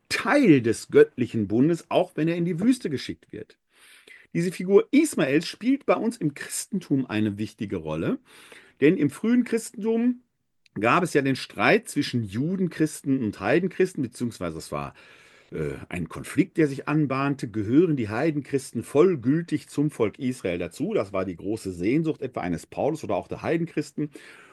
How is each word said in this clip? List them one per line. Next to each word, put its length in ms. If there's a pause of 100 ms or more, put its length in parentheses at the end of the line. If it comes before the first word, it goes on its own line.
Teil 520
des 280
göttlichen 580
Bundes, 420
auch 260
wenn 120
er 80
in 80
die 160
Wüste 300
geschickt 420
wird. 260 (760)
Diese 180
Figur 400
Ismaels 560
spielt 380
bei 100
uns 220
im 160
Christentum 720
eine 320
wichtige 400
Rolle, 420 (640)
denn 160
im 120
frühen 360
Christentum 800 (560)
gab 220
es 140
ja 80
den 120
Streit 540
zwischen 340
Judenchristen 1000
und 160
Heidenchristen, 640
beziehungsweise 560
es 120
war, 220 (580)
äh, 220 (160)
ein 180
Konflikt, 500
der 100
sich 200
anbahnte. 600
Gehören 480
die 140
Heidenchristen 760
vollgültig 840
zum 200
Volk 300
Israel 400
dazu? 340
Das 200
war 120
die 100
große 360
Sehnsucht 500
etwa 200
eines 260
Paulus 360
oder 120
auch 120
der 140
Heidenchristen. 720 (420)